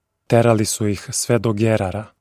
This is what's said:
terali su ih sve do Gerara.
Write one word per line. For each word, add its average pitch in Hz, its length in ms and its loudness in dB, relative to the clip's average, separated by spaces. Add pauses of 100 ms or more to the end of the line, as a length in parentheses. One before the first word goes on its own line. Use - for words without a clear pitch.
(280)
terali 117 380 4
su - 220 -4
ih 101 240 -6
sve - 280 -2
do 110 140 -2
Gerara. 104 520 -2 (160)